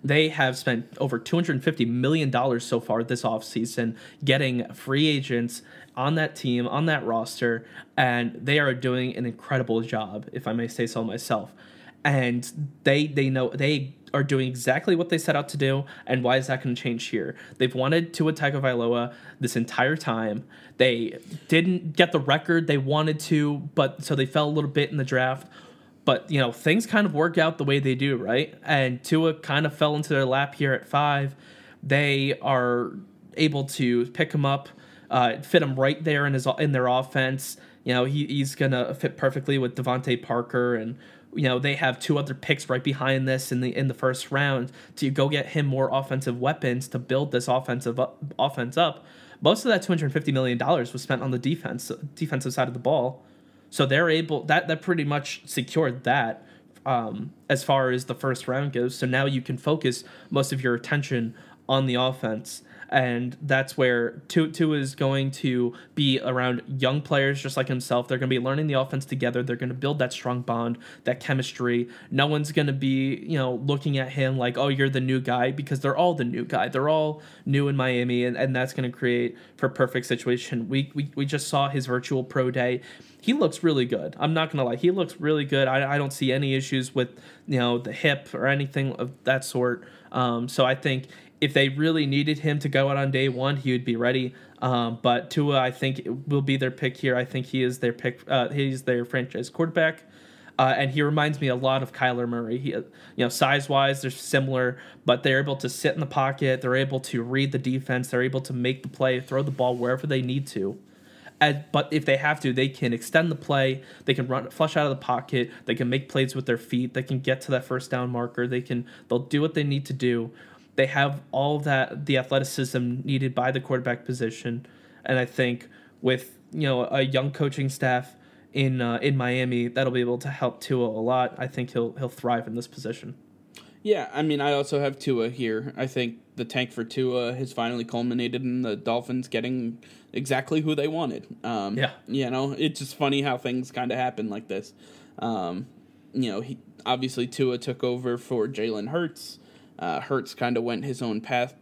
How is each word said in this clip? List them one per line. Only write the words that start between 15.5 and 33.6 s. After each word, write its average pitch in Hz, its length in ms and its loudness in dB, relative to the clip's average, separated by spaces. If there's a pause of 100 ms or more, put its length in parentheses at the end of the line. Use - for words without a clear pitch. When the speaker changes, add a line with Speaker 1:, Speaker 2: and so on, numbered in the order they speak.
Speaker 1:
do, 135 280 2 (200)
and 127 160 0
why 123 160 4
is 135 100 0
that 131 160 -2
gonna 123 120 0
change 120 300 -4
here? 95 300 -4 (220)
They've 127 160 2
wanted 160 400 2
Tua 156 200 2
Tagovailoa 120 800 0 (260)
this 123 160 -4
entire 123 400 2
time. 113 500 -2 (320)
They 120 420 2 (280)
didn't 170 480 2
get 170 160 6
the 156 80 2
record 156 480 2
they 143 100 2
wanted 151 440 0
to, 147 520 0
but 139 300 2
so 151 120 -2
they 131 100 2
fell 151 220 2
a 147 40 0
little 147 180 0
bit 147 220 0
in 151 60 -4
the 135 80 0
draft. 131 420 0 (580)
But, - 260 2
you 143 80 2
know, 120 140 2
things 190 320 2
kind 208 200 4
of 160 80 0
work 165 240 2
out 165 200 2
the 143 80 -2
way 139 140 4
they 131 160 2
do, 135 200 0
right? 120 380 0 (100)
And 131 400 0
Tua 160 300 2
kind 151 320 0
of 147 100 -2
fell 151 180 4
into 151 160 -2
their 139 140 4
lap 139 320 0
here 139 180 2
at - 140 -4
five. 143 480 0 (480)
They 139 560 2
are 123 540 0 (420)
able 143 300 2